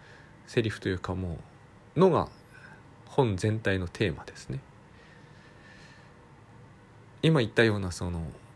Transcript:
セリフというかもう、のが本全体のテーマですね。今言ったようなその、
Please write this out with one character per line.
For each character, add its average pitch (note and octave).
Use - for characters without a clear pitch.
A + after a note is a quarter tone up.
セ -
リ A2
フ -
と G#2
い -
う F2+
か -
も F2+
う、 D#3
の F#3
が A2+
本 A2+
全 A2
体 F#2+
の F2+
テ G2+
ー C#2
マ -
で -
す -
ね。 C3+
今 D#3
言 G#2+
っ -
た A#2
よ G#2+
う -
な F#2
そ F2+
の、 E2+